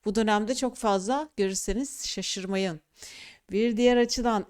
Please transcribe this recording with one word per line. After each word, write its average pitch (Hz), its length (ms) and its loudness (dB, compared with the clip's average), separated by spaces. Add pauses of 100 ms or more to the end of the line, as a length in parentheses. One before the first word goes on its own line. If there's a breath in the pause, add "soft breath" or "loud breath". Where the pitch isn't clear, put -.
Bu 202 100 -2
dönemde 214 400 2
çok 254 200 -4
fazla 226 600 0
görürseniz 196 680 -4
şaşırmayın. 190 760 -4 (680 loud breath)
Bir 220 260 2
diğer 240 200 6
açıdan 240 520 2